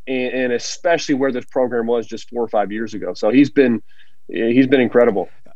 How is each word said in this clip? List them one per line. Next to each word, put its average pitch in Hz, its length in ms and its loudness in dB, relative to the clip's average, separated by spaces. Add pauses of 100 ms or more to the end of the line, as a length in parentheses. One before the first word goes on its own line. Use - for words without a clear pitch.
And, 127 260 -4
and 127 200 0
especially 151 640 0
where 135 160 0
this 120 140 -6
program 123 400 -2
was 117 220 0
just 113 220 -12
four 120 140 -4
or 110 40 -2
five 104 240 0
years 107 220 -6
ago. 90 200 -6
So 107 160 -2
he's 135 200 6
been, 123 320 4 (460)
he's 120 400 2
been 131 140 4
incredible. 113 480 2 (260)